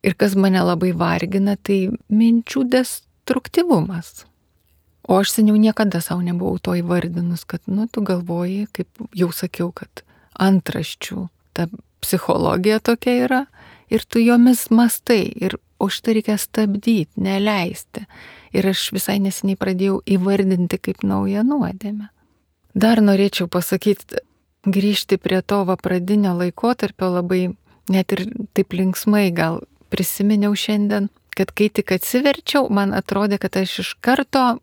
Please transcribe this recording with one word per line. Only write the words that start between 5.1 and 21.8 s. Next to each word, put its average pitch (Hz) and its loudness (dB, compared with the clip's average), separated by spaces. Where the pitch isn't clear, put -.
aš 202 0
seniau 214 4
niekada 214 2
sau 175 -6
nebuvau 175 -2
to 180 -4
įvardinus, 175 -2
kad, - -10
nu, 202 -2
tu 226 -6
galvoji, 180 -4
kaip - -8
jau 175 -2
sakiau, 175 -6
kad - -18
antraščių 190 -2
ta 170 -4
psichologija 185 0
tokia 240 0
yra 254 0
ir 220 0
tu - -2
jomis 240 6
mastai 226 4
ir, - -4
o 202 -2
šitą - -2
reikia 214 0
stabdyt, 208 0
neleisti. 196 -2
Ir 190 2
aš - -4
visai 202 -2
neseniai 196 -2
pradėjau 190 -2
įvardinti 190 2
kaip - -6
naują 196 0
nuodėmę. 208 -2